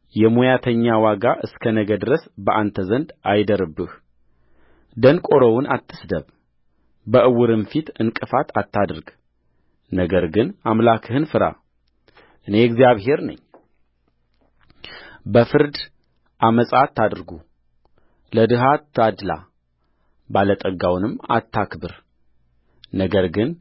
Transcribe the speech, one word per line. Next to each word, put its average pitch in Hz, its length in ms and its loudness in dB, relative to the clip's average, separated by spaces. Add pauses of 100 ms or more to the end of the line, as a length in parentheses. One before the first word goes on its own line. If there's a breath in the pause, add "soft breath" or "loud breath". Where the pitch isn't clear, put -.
(160)
የሙያተኛ 120 720 2 (140)
ዋጋ 107 240 0 (160)
እስከ - 320 -6
ነገ 107 260 0
ድረስ 117 240 -2 (160)
በአንተ 104 460 -2
ዘንድ 120 240 -4 (160)
አይደርብህ። 95 680 -2 (1040)
ደንቆሮውን 127 720 4
አትስደብ፣ - 600 -8 (800)
በዕውርም 117 600 4
ፊት - 220 -6 (100)
እንቅፋት 117 580 -4
አታድርግ። 98 520 -4 (840)
ነገር 90 380 0
ግን 143 180 0 (160)
አምላክህን 113 640 0
ፍራ። 101 180 -2 (1040 soft breath)
እኔ 101 120 -2
እግዚአብሔር 120 600 2
ነኝ። 82 200 -14 (1900 loud breath)
በፍርድ 143 500 2 (640)
ዓመፃ 117 360 2
አታድርጉ። 101 540 -2 (1000)
ለድሃ 113 380 2
አታድላ፣ 110 600 -2 (1000)
ባለጠጋውንም 95 840 -2 (160)
አታክብር። 98 600 -4 (1000)
ነገር 95 380 0
ግን 104 180 -2 (120)